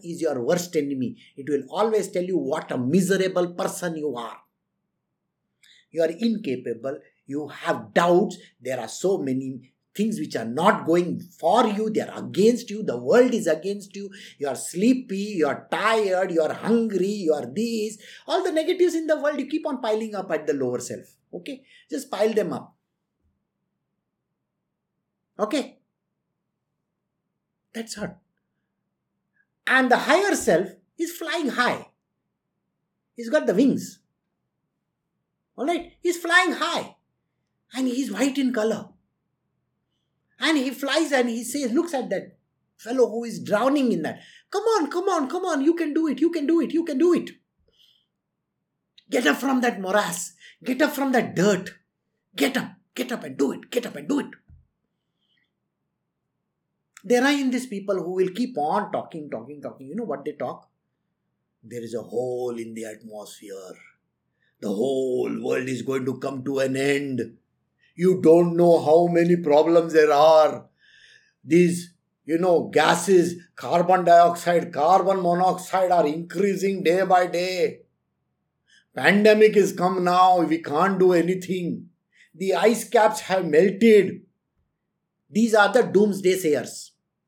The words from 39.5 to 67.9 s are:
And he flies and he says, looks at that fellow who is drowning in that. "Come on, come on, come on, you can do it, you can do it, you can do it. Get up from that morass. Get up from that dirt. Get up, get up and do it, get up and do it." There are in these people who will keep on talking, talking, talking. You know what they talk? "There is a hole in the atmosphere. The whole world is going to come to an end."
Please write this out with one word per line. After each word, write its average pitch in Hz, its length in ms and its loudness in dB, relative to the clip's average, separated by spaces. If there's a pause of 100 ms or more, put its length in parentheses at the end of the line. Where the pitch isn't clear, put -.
And 302 160 2
he 262 140 -2
flies 277 400 -2
and 247 180 2
he 233 140 -6
says, 269 280 -4
looks 330 220 0
at 233 160 -6
that - 280 -8 (400)
fellow 240 320 0
who 233 140 -8
is 202 160 -10
drowning 233 520 0
in 165 100 -2
that. 127 200 -8 (280)
"Come 415 140 -4
on, 415 260 0
come 359 180 -4
on, 320 220 0
come 359 160 -6
on, 311 160 -2
you 330 140 2
can 311 180 -4
do 320 140 0
it, 262 120 -4
you 330 120 2
can 302 160 -4
do 339 140 2
it, 262 120 -4
you 330 100 0
can 285 140 -6
do 339 160 4
it. - 160 -2 (1800)
Get 247 180 0
up 277 100 0
from 254 240 -2
that 233 180 -2
morass. 190 540 -4 (300)
Get 254 180 -4
up 294 120 0
from 269 180 -2
that 247 240 0
dirt. 180 400 0 (600)
Get 269 220 -2
up, - 140 -6 (240)
get 247 160 -8
up - 120 -8
and 131 140 -14
do 135 140 0
it, - 180 -12
get - 160 -4
up - 100 -14
and - 120 -14
do 285 120 0
it." - 120 -8 (2750)
There 240 200 2
are 285 100 2
in 269 180 0
these 233 160 -4
people 196 340 -6
who 180 140 -8
will 185 140 0
keep 196 280 -6
on 175 340 -2
talking, 147 380 -8
talking, 131 320 -12
talking. 127 260 -16
You 151 80 -14
know 220 200 -8
what 143 100 -14
they 147 80 -8
talk? - 340 -10 (960)
"There 117 200 -12
is 110 100 -10
a 113 80 -6
hole 123 560 -6
in 113 160 -10
the 110 120 -10
atmosphere. 104 920 -16 (840)
The 101 220 -6
whole 127 680 -2
world 131 220 -2
is 127 140 -6
going 135 220 -4
to 131 120 -4
come 135 280 -8
to 135 140 -2
an 135 160 0
end." 139 600 -2 (580)